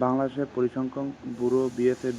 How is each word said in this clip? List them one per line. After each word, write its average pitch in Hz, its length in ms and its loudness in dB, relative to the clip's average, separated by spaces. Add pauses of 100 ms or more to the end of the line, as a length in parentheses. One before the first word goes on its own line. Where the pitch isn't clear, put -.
বাংলাদেশের 131 500 0
পরিসংখ্যান 131 580 -2 (240)
ব্যুরো 123 380 2
বিএস 123 300 2
এর 127 140 0